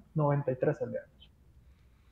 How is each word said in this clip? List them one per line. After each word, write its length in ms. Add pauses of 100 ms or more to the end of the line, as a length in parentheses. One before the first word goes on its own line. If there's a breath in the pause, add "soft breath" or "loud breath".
(140)
noventa 380
y 40
tres 260
aldeanos. 500 (800)